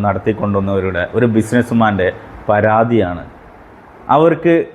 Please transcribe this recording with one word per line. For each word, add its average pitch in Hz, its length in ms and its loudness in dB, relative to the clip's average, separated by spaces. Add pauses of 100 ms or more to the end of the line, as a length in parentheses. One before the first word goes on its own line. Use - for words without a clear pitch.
നടത്തിക്കൊണ്ടുവന്നവരുടെ 98 960 -2 (140)
ഒരു 120 180 2
ബിസിനസ്മാൻ്റെ 110 720 0 (420)
പരാതിയാണ് 107 720 2 (920)
അവർക്ക് 165 380 2 (220)